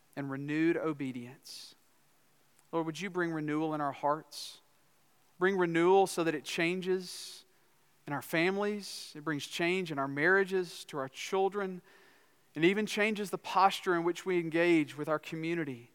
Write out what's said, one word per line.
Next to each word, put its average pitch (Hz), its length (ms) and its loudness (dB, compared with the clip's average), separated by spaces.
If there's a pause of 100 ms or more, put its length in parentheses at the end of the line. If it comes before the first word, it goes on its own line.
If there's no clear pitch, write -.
(160)
and 139 160 -6
renewed 151 460 2
obedience. 131 1000 -8 (960)
Lord, 165 140 -2
would 160 160 -8
you 202 80 -6
bring 175 220 -2
renewal 156 420 -2
in 151 80 -4
our 143 100 -2
hearts? - 680 -4 (760)
Bring 190 200 4
renewal 180 500 6
so 170 160 0
that 165 100 2
it 143 120 -6
changes 185 1000 -4 (640)
in 147 60 -6
our 135 80 -4
families. 196 960 -2
It 151 80 -12
brings 151 200 -2
change 175 460 0
in 175 80 -4
our 135 80 0
marriages, 180 800 2
to 156 120 -12
our 131 120 -4
children, 190 720 -2 (760)
and 151 80 2
even 202 220 6
changes 208 460 0
the 185 60 -2
posture 190 580 4
in 170 100 0
which 175 200 -2
we 180 140 2
engage 165 560 4
with 147 140 -6
our 156 100 0
community 160 760 -6